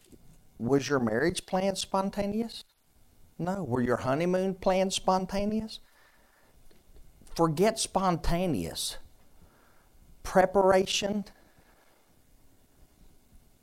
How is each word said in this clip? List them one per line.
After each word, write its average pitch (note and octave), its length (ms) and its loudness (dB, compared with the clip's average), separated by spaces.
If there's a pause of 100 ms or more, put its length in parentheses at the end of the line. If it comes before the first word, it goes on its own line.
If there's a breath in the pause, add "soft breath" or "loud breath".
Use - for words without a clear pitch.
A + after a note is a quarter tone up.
(580)
Was C3 300 2
your C#3+ 120 2
marriage A#2+ 440 0
plan F#3+ 300 -2
spontaneous? G3+ 880 -4 (760)
No. F3+ 260 -4
Were B2 180 0
your A#2+ 160 0
honeymoon F3+ 560 0
plans F#3+ 400 0
spontaneous? G3+ 840 -2 (1500)
Forget E3 440 2
spontaneous. E3+ 1200 0 (1200)
Preparation, F#3+ 1000 2 (2500)